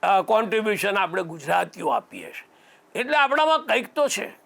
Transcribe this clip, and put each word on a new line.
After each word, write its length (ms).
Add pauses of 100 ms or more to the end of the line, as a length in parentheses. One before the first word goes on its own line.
અ, 180
કોન્ટ્રીબ્યુશન 760
આપણે 260
ગુજરાતીઓ 640
આપીએ 360
છીએ. 240 (500)
એટલે 180
આપણામાં 480
કંઈક 280
તો 140
છે 260 (120)